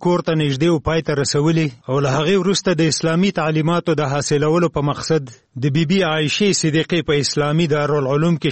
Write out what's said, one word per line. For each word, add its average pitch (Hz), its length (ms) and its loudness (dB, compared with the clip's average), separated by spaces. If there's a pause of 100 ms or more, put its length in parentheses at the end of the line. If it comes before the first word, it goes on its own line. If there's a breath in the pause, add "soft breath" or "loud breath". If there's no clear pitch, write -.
کور 175 220 2
ته 165 140 0
نږدې 143 280 0
و 165 160 2
پای 160 160 0
ته 151 200 -4
رسولې 151 680 0
او 131 160 0
له 131 120 0
هغې 156 260 0
وروسته 185 380 0
د 160 120 2
اسلامي 170 380 0 (100)
تعلیماتو 156 600 0
د 135 100 -2
حاصلولو 151 640 0
په 143 140 0
مقصد 139 420 -4 (300)
د 139 160 0
بی 165 100 2
بی 190 100 2 (120)
عایشې 156 380 0 (120)
صدیقې 160 480 0
په 147 160 0
اسلامي 151 500 0
دارالعلوم 147 640 0
کې 156 140 -2